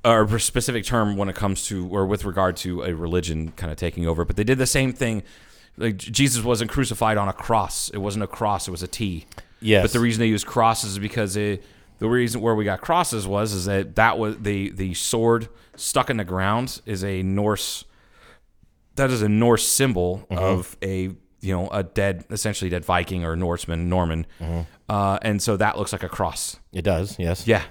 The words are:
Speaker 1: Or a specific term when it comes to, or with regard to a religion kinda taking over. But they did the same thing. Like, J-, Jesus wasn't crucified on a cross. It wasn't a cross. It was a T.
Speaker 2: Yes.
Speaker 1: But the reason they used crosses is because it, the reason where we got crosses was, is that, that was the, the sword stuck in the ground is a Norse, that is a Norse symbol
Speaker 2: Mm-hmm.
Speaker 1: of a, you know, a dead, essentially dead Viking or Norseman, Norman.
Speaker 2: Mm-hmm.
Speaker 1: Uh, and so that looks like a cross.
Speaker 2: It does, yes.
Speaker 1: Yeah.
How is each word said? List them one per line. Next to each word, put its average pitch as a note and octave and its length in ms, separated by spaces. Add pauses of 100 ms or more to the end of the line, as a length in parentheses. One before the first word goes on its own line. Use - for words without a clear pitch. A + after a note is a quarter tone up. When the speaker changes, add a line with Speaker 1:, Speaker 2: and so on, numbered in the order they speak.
Speaker 1:
Or A2+ 200
a G#2+ 140
specific A#2+ 460
term G#2+ 320
when G2 140
it F2+ 40
comes G2 340
to, F#2 200
or F#2+ 160
with G2+ 220
regard F#2 320
to F2+ 240
a F2 120
religion E2 640
kinda D#2 180
taking E2+ 320
over. E2 200
But - 100
they G#2 80
did B2+ 140
the B2+ 80
same C3 260
thing. A2+ 300 (560)
Like, A2 180
J-, - 140
Jesus A#2+ 340
wasn't A#2 260
crucified A2+ 460
on G2+ 120
a F#2+ 40
cross. - 640
It G#2 40
wasn't G2+ 260
a - 40
cross. G#2 400
It F#2 40
was E2+ 100
a F2+ 60
T. F#2 360 (380)
Speaker 2:
Yes. G#2+ 220
Speaker 1:
But - 100
the A#2+ 60
reason A#2 200
they A#2 60
used G#2+ 200
crosses A2+ 460
is G2 60
because G2+ 360
it, G#2 300 (340)
the A2 120
reason A#2+ 320
where A2+ 120
we G#2+ 120
got G2 160
crosses B2 440
was, G2+ 280
is F#2 100
that, G2 320
that A2 220
was G#2+ 220
the, G2+ 300
the F#2+ 220
sword A#2 560 (260)
stuck - 360
in A#2+ 60
the G#2 80
ground G2 640
is F#2+ 180
a F#2+ 180
Norse, G2+ 640 (1120)
that C3+ 140
is A#2 120
a G#2+ 60
Norse A2 380
symbol F#2+ 640
Speaker 2:
Mm-hmm. F#2 120
Speaker 1:
of F#2+ 400
a, F#2+ 280 (300)
you G2 160
know, F2+ 140
a G2+ 140
dead, G2 460
essentially G#2 380
dead E2+ 160
Viking F2+ 400
or E2 120
Norseman, E2+ 520
Norman. E2 380 (140)
Speaker 2:
Mm-hmm. E2+ 200 (280)
Speaker 1:
Uh, G2+ 340
and G#2 180
so G#2+ 160
that G#2 220
looks G2+ 140
like G2+ 100
a F2+ 60
cross. - 480 (160)
Speaker 2:
It F2+ 100
does, F#2 360
yes. F2+ 280
Speaker 1:
Yeah. A2 240